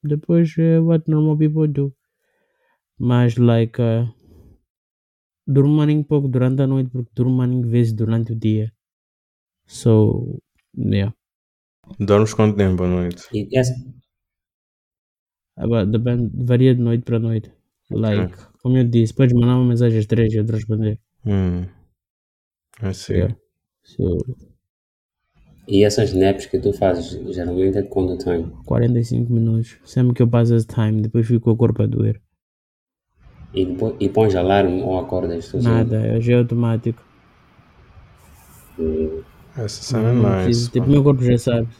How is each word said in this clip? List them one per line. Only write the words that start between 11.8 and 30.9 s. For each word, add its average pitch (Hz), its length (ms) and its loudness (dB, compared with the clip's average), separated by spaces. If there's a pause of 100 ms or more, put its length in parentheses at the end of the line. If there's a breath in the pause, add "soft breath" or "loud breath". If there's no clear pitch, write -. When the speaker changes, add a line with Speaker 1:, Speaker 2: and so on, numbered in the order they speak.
Speaker 2:
Dormes 104 360 2
quanto 107 200 2
tempo 95 280 0
à 90 40 0
noite? 90 460 -4
Speaker 3:
E 101 160 -6 (100)
essa 127 140 0 (1800)
Speaker 1:
Ah, - 100 -8
but 110 240 0
depende, 120 440 -2
varia 123 400 2
de 123 80 0
noite 117 200 0
para 117 160 -2
noite. 113 320 -4 (420)
Speaker 2:
Ok. 107 80 -4
Speaker 1:
Like, 104 360 -2 (260)
como 127 140 2
eu 127 80 4
disse, 117 280 2
podes 127 220 2
mandar 120 220 4
uma 127 100 2
mensagem 117 320 2
às 104 80 0
três 113 260 2
e 110 40 -2
eu 107 100 0
te 113 60 -4
responder. 110 480 -4 (260)
Speaker 2:
Hum. 90 400 -2 (1120)
I 95 140 -6
see. - 220 -6
Speaker 1:
Yeah. 98 200 0 (460)
So 87 360 -4 (1500)
Speaker 3:
E 101 180 4
essas 104 300 0
naps 95 320 0
que 95 120 -4
tu 101 140 -2
fazes, 90 380 -2 (240)
geralmente 90 440 -2
é 98 40 -2
de 95 60 -8
quanto 90 360 -2
tempo? 85 400 -6
Speaker 1:
quarenta 120 340 0
e 117 60 0
cinco 120 280 -2
minutos. 113 520 -2
Sempre 123 300 0
que 123 80 0
eu 117 60 4
passo 117 260 2
esse 113 120 2
time, 107 360 -2